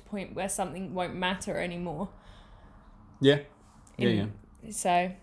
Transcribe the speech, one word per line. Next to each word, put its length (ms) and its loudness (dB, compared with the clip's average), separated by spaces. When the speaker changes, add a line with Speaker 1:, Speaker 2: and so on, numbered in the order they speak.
Speaker 1:
point 280 -8
where 160 -2
something 460 -4
won't 200 -2
matter 440 -2
anymore. 500 -4
Speaker 2:
Yeah. 220 8
Yeah, 100 4
Speaker 1:
In-, 220 2
Speaker 2:
yeah. 80 -12
Speaker 1:
so, 400 2